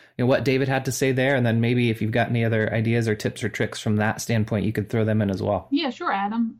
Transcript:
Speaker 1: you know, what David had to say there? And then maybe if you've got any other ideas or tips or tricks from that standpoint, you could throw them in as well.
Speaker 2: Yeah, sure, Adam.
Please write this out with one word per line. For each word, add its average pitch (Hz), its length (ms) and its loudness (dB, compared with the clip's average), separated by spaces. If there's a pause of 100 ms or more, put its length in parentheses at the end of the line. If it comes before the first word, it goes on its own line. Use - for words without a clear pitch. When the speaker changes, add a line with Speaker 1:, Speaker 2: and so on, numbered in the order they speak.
(160)
Speaker 1:
you 127 80 0
know, - 20 2
what 127 160 4
David 131 260 2
had 131 180 0
to 131 60 -2
say 135 200 0
there? 131 240 2
And 123 80 2
then 113 160 2
maybe 120 300 2
if 110 100 -2
you've 107 120 -2
got 117 180 0
any 117 160 0
other 110 260 2
ideas 113 360 0
or 107 60 2
tips - 300 -4
or 104 60 -4
tricks - 280 -4
from 107 180 0
that 107 260 0
standpoint, 107 420 0
you 107 80 0
could 104 160 -4
throw 113 160 0
them 107 160 2
in 101 80 2
as 98 140 -2
well. 101 280 -2
Speaker 2:
Yeah, 285 200 0
sure, 349 200 -6
Adam. 220 500 -2